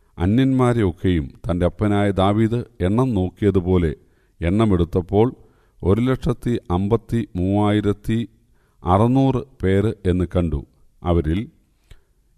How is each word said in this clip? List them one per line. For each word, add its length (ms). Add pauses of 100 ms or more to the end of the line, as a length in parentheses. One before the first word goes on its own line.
(180)
അന്യന്മാരെ 640
ഒക്കെയും 440 (120)
തൻ്റെ 280
അപ്പനായ 440
ദാവീദ് 540 (160)
എണ്ണം 340
നോക്കിയതുപോലെ 800 (480)
എണ്ണമെടുത്തപ്പോൾ 840 (560)
ഒരു 180
ലക്ഷത്തി 580 (120)
അമ്പത്തി 640
മൂവായിരത്തി 840 (640)
അറുന്നൂറ് 600 (160)
പേര് 340 (140)
എന്ന് 180
കണ്ടു. 360 (420)
അവരിൽ 380 (960)